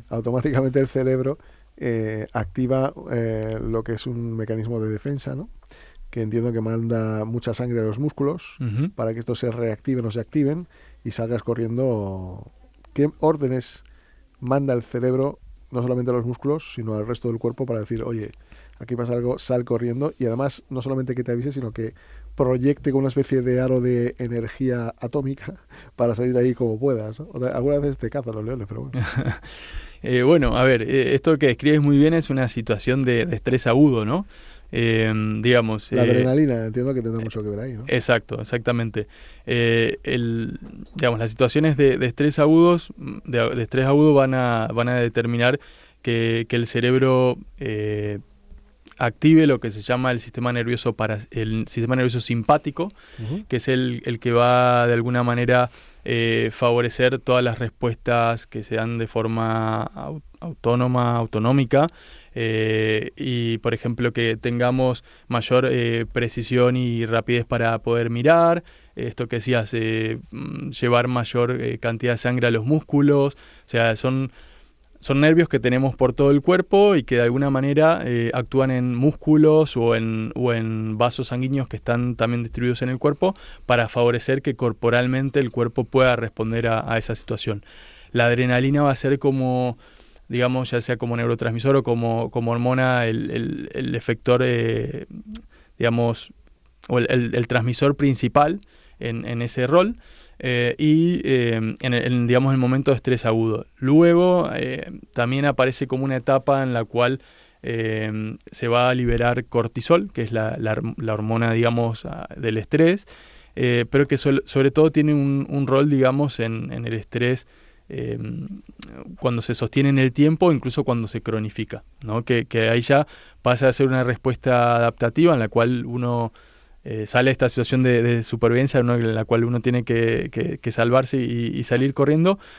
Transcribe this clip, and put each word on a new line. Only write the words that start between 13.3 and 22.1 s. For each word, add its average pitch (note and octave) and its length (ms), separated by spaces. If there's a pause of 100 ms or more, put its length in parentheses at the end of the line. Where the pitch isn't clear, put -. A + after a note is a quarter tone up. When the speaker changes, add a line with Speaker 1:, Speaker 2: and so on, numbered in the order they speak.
Speaker 1:
manda C3+ 320
el A#2+ 100
cerebro, B2+ 560 (320)
no B2 120
solamente B2 300
a - 20
los A#2+ 100
músculos, C#3 500
sino A2 200
al G#2+ 120
resto A#2+ 220
del A#2 100
cuerpo A#2+ 280
para A#2 140
decir, A2+ 240
"Oye, A2+ 260 (480)
aquí A#2+ 180
pasa A#2+ 160
algo, A#2+ 260
sal B2 280
corriendo"? A#2+ 520
Y C3 80
además, B2 440
no C3 100
solamente C3 340
que B2 100
te B2 80
avise, B2+ 200
sino B2+ 200
que A2+ 200 (440)